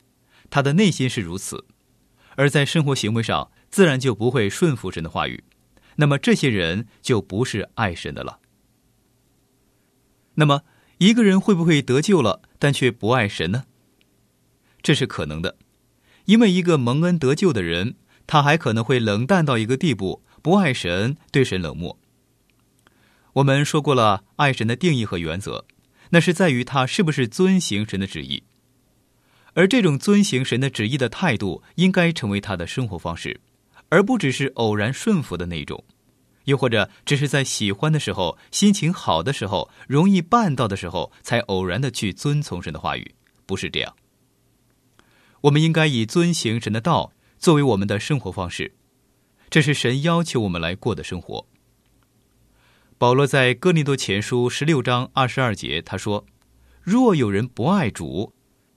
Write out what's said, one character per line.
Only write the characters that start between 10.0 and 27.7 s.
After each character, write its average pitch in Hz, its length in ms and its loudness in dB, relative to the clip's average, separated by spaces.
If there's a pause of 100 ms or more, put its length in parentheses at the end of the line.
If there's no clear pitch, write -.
那 151 100 2
么 143 180 2 (360)
一 208 160 6
个 240 80 4
人 190 180 6
会 208 140 4
不 170 100 2
会 156 160 4
得 127 220 2
救 185 180 4
了， 104 220 0 (160)
但 143 140 2
却 127 180 2
不 104 200 -2
爱 123 180 2
神 87 240 -4
呢？ 127 120 -4 (1160)
这 156 120 2
是 131 120 0
可 85 200 -8
能 76 160 -6
的， - 140 -6 (720)
因 214 120 6
为 233 120 6
一 180 120 2
个 170 160 2
蒙 127 240 0
恩 175 160 0
得 135 160 0
救 170 180 0
的 107 100 -2
人， 87 340 -4 (300)
他 151 160 4
还 147 140 4
可 135 160 -2
能 113 120 -2
会 127 140 0
冷 110 280 0
淡 180 180 2
到 131 140 0
一 110 80 -2
个 127 100 -2
地 151 180 0
步， 95 280 -6 (200)
不 160 140 2
爱 175 160 2
神， 104 440 -2 (160)
对 135 120 4
神 92 160 -2
冷 80 160 -8
漠。 82 220 -10 (1400)
我 135 80 2
们 139 220 2
说 151 180 0
过 143 120 2
了 110 300 4 (120)
爱 143 160 2
神 117 140 -4
的 120 100 -2
定 170 180 0
义 117 100 0
和 95 140 -6
原 82 220 -6
则， 58 260 -10 (440)
那 170 100 6
是 175 120 2
在 175 180 2
于 120 120 0
他 131 240 -2
是 - 160 -2
不 156 80 2
是 143 160 0
遵 185 340 2
行 104 260 -4